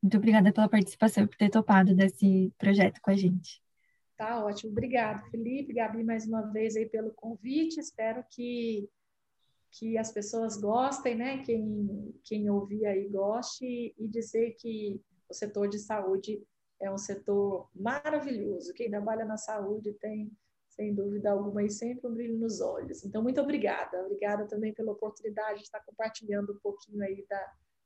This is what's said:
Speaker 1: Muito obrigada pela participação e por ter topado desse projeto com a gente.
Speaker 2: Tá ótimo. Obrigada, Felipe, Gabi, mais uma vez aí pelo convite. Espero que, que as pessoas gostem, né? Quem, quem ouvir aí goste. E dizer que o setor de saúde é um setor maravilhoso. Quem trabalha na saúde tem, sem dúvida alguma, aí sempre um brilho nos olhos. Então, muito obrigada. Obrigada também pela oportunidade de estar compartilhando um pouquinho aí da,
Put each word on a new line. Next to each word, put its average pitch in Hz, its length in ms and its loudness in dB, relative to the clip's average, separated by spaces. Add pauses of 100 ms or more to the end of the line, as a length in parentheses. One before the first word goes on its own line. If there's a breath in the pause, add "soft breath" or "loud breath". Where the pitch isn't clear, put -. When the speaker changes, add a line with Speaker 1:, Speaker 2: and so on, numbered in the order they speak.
Speaker 1:
Muito 202 140 6
obrigada 214 360 8
pela 214 160 4
participação 208 560 4
e - 20 2
por - 100 -6
ter 202 140 4
topado 196 440 8
desse 190 640 6
projeto 202 420 4
com - 100 0
a 196 60 6
gente. 180 460 0 (540)
Speaker 2:
Tá 220 280 -4
ótimo. 208 280 -6
Obrigada, 233 580 0
Felipe, 240 420 -4
Gabi, 226 300 -2
mais 226 240 -2
uma 220 160 -2
vez 214 340 -2
aí 220 100 0
pelo 220 280 -4
convite. 277 640 -4
Espero 233 520 -4
que, 233 580 -4 (840)
que 226 260 -4
as 220 160 -2
pessoas 214 440 -4
gostem, 240 580 0
né? 262 300 -4
Quem, 214 720 -4 (100)
quem 208 260 -2
ouvir 202 340 0
aí 202 240 0
goste. 233 880 -4
E 220 120 -8
dizer 226 500 -2
que 214 420 -6 (280)
o 180 60 -14
setor 208 340 -2
de 208 100 -4
saúde 208 640 -2 (380)
é 196 100 -4
um 196 80 -6
setor 202 760 -2
maravilhoso. 247 1000 -4
Quem 233 160 -4
trabalha 220 340 -2
na 214 120 -6
saúde 214 580 -6
tem, 214 360 -8 (380)
sem 214 260 -4
dúvida 202 360 -2
alguma, 202 300 0
aí 208 100 2
sempre 247 380 -6
um 226 60 -4
brilho 226 240 -4
nos 220 220 -2
olhos. - 440 -6
Então, 208 180 -4
muito 254 180 2
obrigada. 208 640 -2
Obrigada 202 440 -2
também 214 260 -4
pela 220 180 -4
oportunidade 214 680 -6
de 208 60 -18
estar 214 160 -14
compartilhando 208 720 -6
um 202 60 -10
pouquinho 208 440 -8
aí 196 260 -6
da, 196 240 -8 (340)